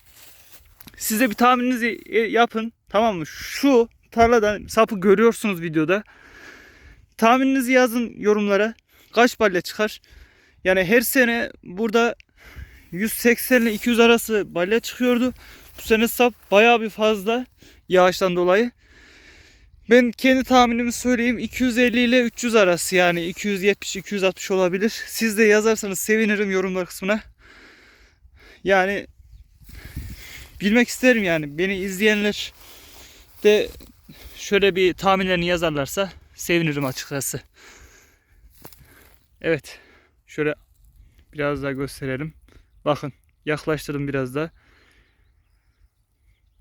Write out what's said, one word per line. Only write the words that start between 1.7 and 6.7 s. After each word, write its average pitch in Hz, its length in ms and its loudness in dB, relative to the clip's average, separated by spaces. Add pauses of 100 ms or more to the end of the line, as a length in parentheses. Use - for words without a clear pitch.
e, - 120 -4
yapın. 220 540 0 (160)
Tamam 214 280 0
mı? 156 100 -6
Şu 247 600 0 (220)
tarladan 226 560 2
sapı 220 340 0
görüyorsunuz 202 640 2
videoda. 165 400 -2 (1120)